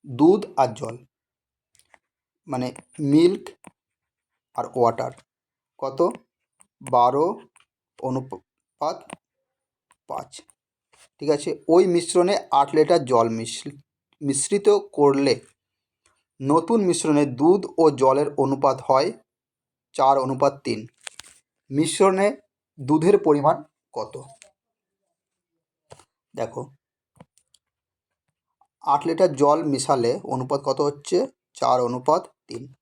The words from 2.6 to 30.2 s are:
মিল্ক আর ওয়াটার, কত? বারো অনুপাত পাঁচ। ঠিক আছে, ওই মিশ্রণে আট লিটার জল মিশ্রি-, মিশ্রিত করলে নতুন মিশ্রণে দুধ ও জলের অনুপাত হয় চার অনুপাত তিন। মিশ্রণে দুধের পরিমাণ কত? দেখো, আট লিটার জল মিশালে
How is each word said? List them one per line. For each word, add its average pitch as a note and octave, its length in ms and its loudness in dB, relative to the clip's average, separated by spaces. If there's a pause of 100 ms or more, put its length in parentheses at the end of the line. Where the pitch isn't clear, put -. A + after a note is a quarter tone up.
মিল্ক F3 340 2 (1120)
আর B2 180 -6
ওয়াটার, B2 380 0 (640)
কত? C3 220 -8 (800)
বারো C3 460 2 (720)
অনুপাত C3 1000 -10 (1120)
পাঁচ। - 220 -12 (920)
ঠিক C#3+ 140 -4
আছে, C#3 140 -8 (180)
ওই F3 140 6 (120)
মিশ্রণে F3+ 400 0 (260)
আট C#3 160 0
লিটার D#3 240 4 (100)
জল A#2 160 4 (120)
মিশ্রি-, A#2 420 -12 (400)
মিশ্রিত D3+ 480 -2 (300)
করলে C#3 360 4 (1040)
নতুন E3 380 0 (100)
মিশ্রণে D3+ 360 0 (160)
দুধ F#3 220 4 (200)
ও - 20 4 (160)
জলের C3+ 280 2 (140)
অনুপাত C3+ 360 0 (100)
হয় C#3 200 2 (840)
চার C#3 200 2 (100)
অনুপাত C3+ 300 -2 (120)
তিন। A2 140 -6 (920)
মিশ্রণে F#3+ 560 0 (520)
দুধের D#3 380 2 (100)
পরিমাণ D3+ 300 4 (400)
কত? A2 180 -10 (2250)
দেখো, A#2 280 -8 (2250)
আট - 240 0
লিটার E3+ 220 2 (100)
জল D3 180 4 (140)
মিশালে B2+ 400 -2 (220)